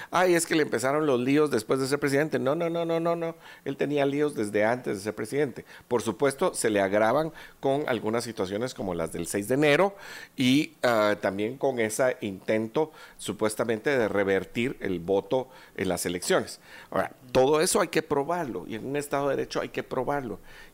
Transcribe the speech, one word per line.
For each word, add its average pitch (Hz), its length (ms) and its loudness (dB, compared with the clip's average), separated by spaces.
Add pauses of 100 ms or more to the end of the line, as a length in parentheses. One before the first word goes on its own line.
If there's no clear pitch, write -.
(100)
"Ay, 180 240 4
es 165 100 2
que - 120 0
le 151 60 4
empezaron 139 440 0
los 127 140 4
líos 143 320 4
después 123 260 0
de 131 80 0
ser 143 140 0
presidente". 143 400 2
No, 131 160 0
no, 170 120 -2
no, 170 160 -2
no, 165 140 0
no, 170 160 0
no. 165 220 -6 (280)
Él 139 120 -6
tenía 143 280 0
líos 143 300 0
desde 104 300 0
antes 127 320 0
de 95 60 -8
ser 104 120 -4
presidente. 131 500 -4 (220)
Por 117 160 0
supuesto, 139 520 0
se - 160 0
le 101 100 4
agravan 110 520 2 (280)
con 143 280 0
algunas 110 360 -2
situaciones 107 500 -4
como 95 200 -4
las 82 180 -4
del 85 160 -6
seis 104 180 -4
de 120 80 0
enero 151 400 4 (420)
y, 135 460 2
ah, 107 380 4
también 104 360 -2
con 135 220 0
ese 123 420 0
intento 113 680 -2 (260)
supuestamente 113 800 -2
de 110 120 4
revertir 98 720 0
el 92 180 -2
voto 98 500 0 (280)
en 95 120 -2
las 87 180 -2
elecciones. 98 520 0 (320)
Ahora, - 220 -2 (180)
todo 151 300 4
eso 185 200 2
hay 170 80 0
que 156 140 0
probarlo 143 640 -4
y 107 100 -10
en 110 100 -10
un 139 100 -4
Estado 143 320 -2
de 131 80 0
Derecho 131 240 -4
hay 123 80 -4
que 127 140 -8
probarlo. 131 580 -4 (340)